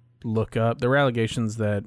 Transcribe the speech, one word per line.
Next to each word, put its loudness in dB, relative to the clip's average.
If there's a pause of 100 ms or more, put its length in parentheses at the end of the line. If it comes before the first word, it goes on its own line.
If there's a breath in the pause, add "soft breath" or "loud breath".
(260)
look -2
up, 0
there 0
were 4
allegations 0
that -2